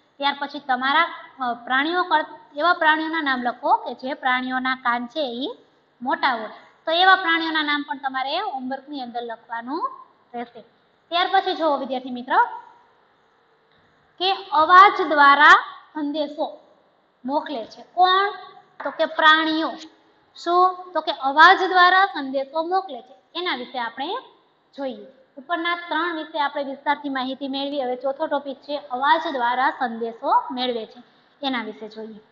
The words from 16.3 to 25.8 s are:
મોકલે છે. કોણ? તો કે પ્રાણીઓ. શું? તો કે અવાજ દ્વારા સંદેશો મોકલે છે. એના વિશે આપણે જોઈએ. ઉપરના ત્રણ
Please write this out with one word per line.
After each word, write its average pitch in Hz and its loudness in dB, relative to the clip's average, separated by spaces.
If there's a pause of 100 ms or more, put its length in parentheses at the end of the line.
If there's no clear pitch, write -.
મોકલે 277 -4
છે. - -20 (120)
કોણ? 370 4 (540)
તો 277 -4
કે 320 -2
પ્રાણીઓ. 320 4 (640)
શું? 359 2
તો 320 -2
કે 311 -6
અવાજ 302 6
દ્વારા 370 4
સંદેશો 277 -6
મોકલે 339 -4
છે. - -16
એના 349 -4
વિશે 247 -10
આપણે 262 -6 (600)
જોઈએ. 240 -10 (300)
ઉપરના 339 -4
ત્રણ 339 -4